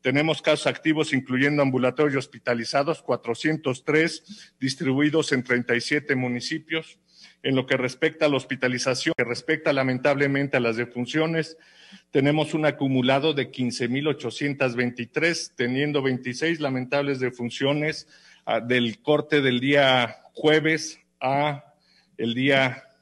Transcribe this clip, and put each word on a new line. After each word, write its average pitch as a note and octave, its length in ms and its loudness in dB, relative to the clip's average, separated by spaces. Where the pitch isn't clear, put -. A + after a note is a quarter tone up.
Tenemos D3 420 0
casos D3+ 240 2
activos, D3+ 440 0
incluyendo C3+ 520 2
ambulatorios C3 500 2
y C#3 60 0
hospitalizados, B2+ 800 -4
cuatrocientos C3 840 -2
tres, D#3+ 760 -2
distribuidos C3+ 720 0
en B2+ 120 0
treinta B2 320 0
y A#2+ 60 -2
siete D3 340 -2
municipios. C#3+ 840 -6
En C3+ 140 0
lo C3 120 0
que C#3 100 2
respecta D#3 480 -2
a D3 40 4
la C3+ 80 2
hospitalización, B2+ 760 -2
que E3+ 80 -2
respecta D#3 480 -2
lamentablemente C#3 840 0
a - 20 4
las A#2 180 0
defunciones, D#3 800 -2
tenemos D3 460 2
un D#3 100 0
acumulado C3+ 680 2
de C3+ 160 -4
quince B2 360 -2
mil C#3 200 0
ochocientas C3+ 680 -2
veintitrés, B2 800 -2
teniendo C#3 460 0
veintiséis C3 580 -2
lamentables C#3 600 -2
defunciones, C3+ 880 -4
ah, A2 160 0
del A#2+ 400 0
corte D3 400 2
del B2+ 180 2
día C3 560 4
jueves D#3 680 0
a C#3 560 -2
el A#2 160 -2
día C3+ 480 2